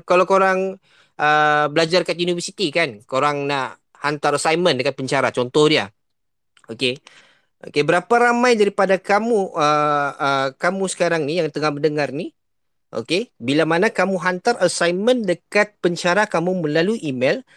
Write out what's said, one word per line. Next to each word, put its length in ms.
kalau 160
korang, 560
uh, 480
belajar 400
kat 80
universiti 560
kan, 320
korang 400
nak 400
hantar 400
assignment 400
dekat 160
pencara, 400
contoh 320
dia. 240
Okey. 240
Okey, 160
berapa 480
ramai 240
daripada 400
kamu, 640
uh, 560
uh, 400
kamu 320
sekarang 400
ni 160
yang 80
tengah 240
mendengar 400
ni, 160
okey, 480
bila 320
mana 240
kamu 240
hantar 460
assignment 580
dekat 560
pencara 480
kamu 380
melalui 420
email, 400